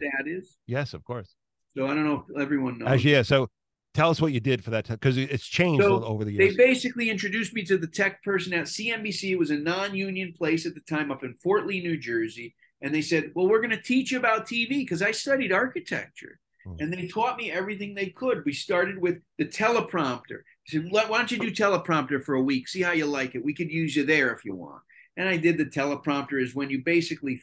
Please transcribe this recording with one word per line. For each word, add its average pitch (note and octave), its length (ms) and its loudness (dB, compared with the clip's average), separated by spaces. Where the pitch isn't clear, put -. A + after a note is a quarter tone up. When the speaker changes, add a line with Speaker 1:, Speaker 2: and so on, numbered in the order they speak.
Speaker 1:
that - 20 -8
is? F#3 300 -8
Speaker 2:
Yes, C3 260 -4
of D2+ 120 -12
course. A#2+ 300 -10
Speaker 1:
So C3+ 100 0
I C#3 60 0
don't D3+ 120 0
know D3 240 -2
if C#3+ 120 -4
everyone C3+ 380 -2
knows. A#2 120 -2
Speaker 2:
Actually, C#3 200 6
yeah. C#3 120 6
So C3 260 2
tell D#3 160 4
us D#3+ 120 2
what D#3 120 2
you B2 60 0
did A#2+ 240 0
for A2+ 80 -8
that, A2 160 -2
'cause C3 160 4
it, C3+ 140 -2
it's C3+ 160 -4
changed D#3 420 4
Speaker 1:
So - 20 4
Speaker 2:
o-, - 120 2
over A2 220 -4
the G#2 120 -4
Speaker 1:
they G3 140 8
Speaker 2:
years. F#3+ 40 -4
Speaker 1:
basically B3 540 4
introduced G#3 440 -4
me G#3+ 120 -4
to F#3+ 120 4
the E3 100 -2
tech - 360 -2
person F#3 300 -2
at E3 140 -2
C A3 240 -4
N A3 120 -4
B G#3+ 80 -4
C. F#3+ 200 -2
It F#3 80 2
was D3+ 120 2
a D3 60 0
non-union F#3+ 760 -4
place E3 320 0
at E3+ 100 -6
the D3+ 60 -20
time D3+ 300 -4
up C3+ 120 -10
in B2 120 -8
Fort F#3+ 320 0
Lee, F#3+ 140 -4
New E3+ 160 -2
Jersey. A#2 580 -6
And C#3 120 -4
they D#3 80 0
said, D#3 340 0
"Well, F3+ 120 4
we're A3 140 6
gonna A3+ 200 -2
teach B3+ 300 2
you B3+ 60 0
about A3+ 300 2
T A#3 180 -2
V," C4+ 200 -2
'cause E3+ 160 -2
I G#3 100 2
studied C4 400 0
architecture. G#3+ 880 -4
Speaker 2:
Hmm. F2+ 140 -12
Speaker 1:
And D#3 140 -4
they F3+ 140 -8
taught A#3 300 -2
me A3+ 140 -8
everything G3+ 440 -6
they G3 160 -4
could. A#3+ 340 -2
We C#3+ 80 -2
started F#3+ 460 0
with F3 180 2
the D3+ 60 0
teleprompter. F3+ 960 0
They D#3 80 0
said, E3+ 120 -6
"Why G#3+ 160 4
don't A3 240 0
you A#3 80 -2
do A3+ 120 -2
teleprompter D#3+ 720 2
for C#3+ 120 -2
a C3 80 4
week? C3 240 0
See F#3 160 -4
how F3 80 0
you D#3+ 160 2
like C3+ 260 -2
it. A#2+ 100 -6
We C#3+ 120 -2
could E3 160 -4
use D#3 240 0
you C#3+ 100 2
there C#3 280 4
if - 120 -16
you G2 100 -8
want." D#2 280 -16
And F3+ 120 -2
I F#3 100 2
did E3 200 4
the D3+ 80 2
teleprompter, C#3 760 -2
is A#2+ 120 -4
when C#3 160 -4
you C3+ 140 -4
basically D#3+ 600 0